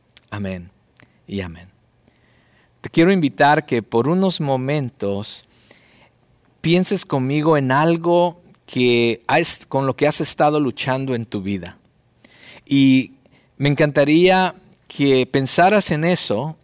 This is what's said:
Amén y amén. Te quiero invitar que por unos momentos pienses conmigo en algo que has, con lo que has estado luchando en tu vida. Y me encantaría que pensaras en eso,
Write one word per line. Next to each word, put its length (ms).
Amén 400
y 120
amén. 300
Te 80
quiero 240
invitar 520
que 160
por 280
unos 320
momentos 1040
pienses 460
conmigo 500
en 160
algo 680
que 600
has, 380
con 200
lo 100
que 140
has 100
estado 400
luchando 560
en 100
tu 160
vida. 360
Y 480
me 120
encantaría 840
que 400
pensaras 640
en 120
eso, 600